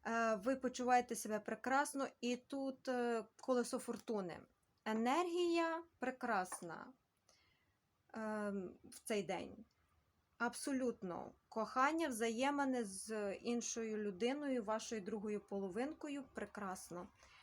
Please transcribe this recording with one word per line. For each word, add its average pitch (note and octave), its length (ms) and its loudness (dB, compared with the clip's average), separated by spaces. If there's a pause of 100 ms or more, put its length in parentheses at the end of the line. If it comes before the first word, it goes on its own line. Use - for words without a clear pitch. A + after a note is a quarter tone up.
Е, A3+ 300 4
ви A3+ 200 2
почуваєте B3 600 4
себе G#3+ 240 -2
прекрасно, C4 680 0 (140)
і A#3+ 140 0
тут, C4+ 520 -6
е, A#3+ 380 0 (160)
колесо B3 380 2
фортуни. G#3 580 -4 (480)
Енергія E4 1000 2 (160)
прекрасна, A#3+ 960 -2 (1200)
ем, G#3 560 -2 (140)
в - 160 -18
цей G3+ 240 0
день. F#3+ 420 -6 (720)
Абсолютно. A#3+ 920 -2 (180)
Кохання, C#4 580 2
взаємини B3+ 760 2
з G3+ 520 -4
іншою A3+ 600 -2
людиною, A#3+ 680 0
вашою A3 380 -2
другою G#3 380 -2
половинкою. C4 840 -4 (100)
Прекрасно. F#3+ 760 -8 (340)